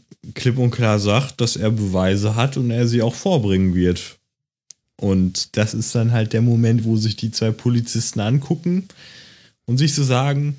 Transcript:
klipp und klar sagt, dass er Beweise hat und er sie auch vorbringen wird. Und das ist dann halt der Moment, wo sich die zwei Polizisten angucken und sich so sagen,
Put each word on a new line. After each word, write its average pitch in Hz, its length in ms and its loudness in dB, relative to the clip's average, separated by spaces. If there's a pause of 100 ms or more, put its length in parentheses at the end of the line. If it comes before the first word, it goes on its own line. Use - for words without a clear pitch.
(360)
klipp 127 220 -2
und 123 140 2
klar 110 280 2
sagt, 104 420 0
dass 117 140 -2
er 110 160 0
Beweise 101 640 0
hat 135 220 0
und 123 120 0
er 120 180 0
sie 117 140 0
auch 120 140 0
vorbringen 98 580 2
wird. 90 440 0 (800)
Und 95 600 -2
das 104 160 0
ist 110 220 -4
dann 117 160 2
halt 110 220 0
der 113 80 2
Moment, 117 420 2
wo 113 140 0
sich 107 180 -2
die 113 160 -6
zwei 110 200 -2
Polizisten 120 680 -2
angucken 143 680 -2 (760)
und 123 120 0
sich 151 180 2
so 143 80 0
sagen, 139 560 0